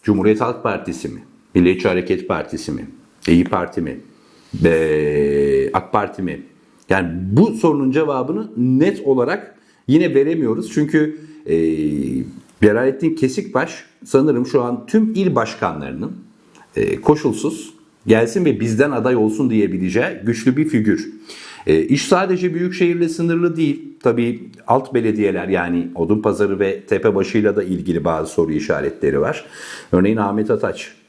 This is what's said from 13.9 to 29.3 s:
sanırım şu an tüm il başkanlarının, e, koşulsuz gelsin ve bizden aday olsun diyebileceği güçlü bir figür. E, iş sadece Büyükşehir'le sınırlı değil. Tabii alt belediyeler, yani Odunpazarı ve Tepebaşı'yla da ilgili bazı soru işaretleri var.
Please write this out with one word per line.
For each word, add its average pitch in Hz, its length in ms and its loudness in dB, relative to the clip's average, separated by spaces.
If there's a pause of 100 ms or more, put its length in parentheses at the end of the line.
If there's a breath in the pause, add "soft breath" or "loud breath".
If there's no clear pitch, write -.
sanırım 135 400 2
şu 127 160 0
an 120 240 -4
tüm 220 300 2
il 180 200 0
başkanlarının, 78 760 -4 (640 soft breath)
e, - 260 -2
koşulsuz 139 720 0 (340)
gelsin 113 380 4
ve 135 140 2
bizden 117 320 2
aday 127 240 0
olsun 143 340 2
diyebileceği 98 580 0 (180)
güçlü 123 320 2
bir 156 120 0
figür. 104 420 0 (560 loud breath)
E, 80 160 4
iş 139 240 0
sadece 180 460 2
Büyükşehir'le 175 540 0
sınırlı 170 480 0
değil. 151 260 0 (220)
Tabii 117 460 0 (180)
alt 127 260 0
belediyeler, 104 540 0
yani 87 480 0
Odunpazarı 98 640 0
ve 98 200 0
Tepebaşı'yla 101 760 0
da 104 80 0
ilgili 90 400 -2
bazı 80 280 -2
soru 80 200 0
işaretleri 71 680 -2
var. - 240 -4 (460 loud breath)